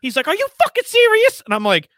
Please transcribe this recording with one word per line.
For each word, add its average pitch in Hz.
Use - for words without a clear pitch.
He's 254
like, 262
Are 311
you 466
fucking 523
serious? 466
And 208
I'm 214
like 190